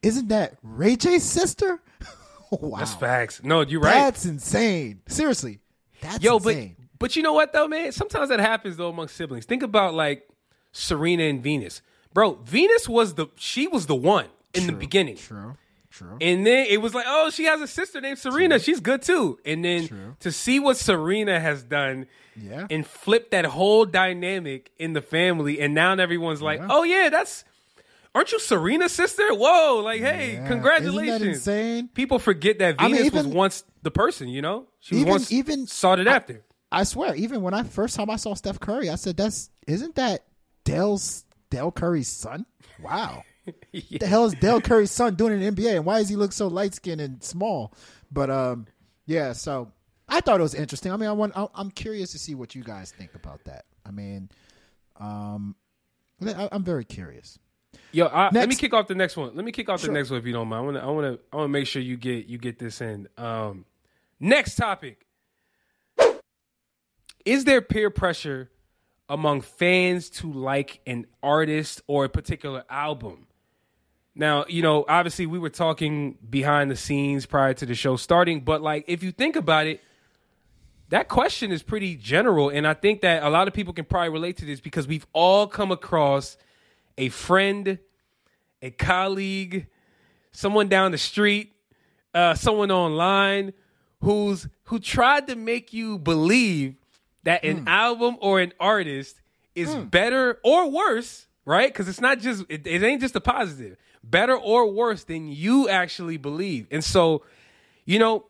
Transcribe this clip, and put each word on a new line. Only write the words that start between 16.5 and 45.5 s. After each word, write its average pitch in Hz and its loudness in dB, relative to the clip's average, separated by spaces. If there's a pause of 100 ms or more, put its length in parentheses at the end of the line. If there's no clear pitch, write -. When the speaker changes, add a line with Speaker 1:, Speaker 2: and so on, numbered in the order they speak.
Speaker 2:
it 208 2
was 233 -4
like, 240 -4
"Oh, 311 2
she 320 -6
has 311 2
a 285 -10
sister 330 -8
named 269 -8
Serena. 277 2
Speaker 1:
True. - 2
Speaker 2:
She's 320 0
good, 247 0
too." 262 2
And 160 -4
then 175 0
Speaker 1:
True. 107 -14
Speaker 2:
to 175 -6
see 254 0
what 277 4
Serena 190 0
has 151 -2
done 131 -4 (280)
Speaker 1:
Yeah. 113 -12
Speaker 2:
and 156 -4
flip 226 -2
that 180 2
whole 196 4
dynamic 180 -2
in 165 -6
the 147 -2
family, 156 0
and 147 0
now 180 4
everyone's 165 -2
like, 151 -2
Speaker 1:
Yeah. 185 -10
Speaker 2:
"Oh, 294 6
yeah, 349 4
that's, 349 -2 (720)
aren't - 2
you 453 -2
Serena's 247 0
sister? 381 0
Whoa, 277 4
like, 226 -4
hey, 277 -2
Speaker 1:
Yeah. 165 -8
Speaker 2:
congratulations." 302 0
Speaker 1:
Isn't 208 0
that 170 0
insane? 226 -4
Speaker 2:
People 254 0
forget 196 2
that 175 2
Speaker 1:
I 196 4
mean, 262 4
Speaker 2:
Venus 220 4
was 302 2
Speaker 1:
even, 143 -4
Speaker 2:
once 190 0 (180)
the 156 -4
person, 180 -2
you 135 -6
know? 208 -6 (120)
She - -8
was 180 4
Speaker 1:
even, 156 4
Speaker 2:
once 202 2
Speaker 1:
even 262 -2
Speaker 2:
sought 185 2
it 190 2
Speaker 1:
I, 262 6
Speaker 2:
after. 120 -4 (280)
Speaker 1:
I 180 2
swear, 240 -4
even 226 -4
when 185 -2
I 233 -4
first 220 -4
time 214 -6
I 220 -4
saw 202 -6
Steph 196 -8
Curry, 220 -4
I 165 -6
said, 180 -6
"That's, 202 -4 (180)
isn't 240 -4
that 240 -2 (400)
Dell's, 196 -2 (240)
Dell 139 -4
Curry's 170 -2
son? 139 -10 (340)
Wow." 170 -8
Speaker 2:
<laughs> - -20 (380)
Yeah. 170 -12
Speaker 1:
The 214 -2
hell 214 6
is 196 0
Dell 220 4
Curry's 214 4
son 226 0
doing 214 2
in 202 0
the 190 0
N 208 -2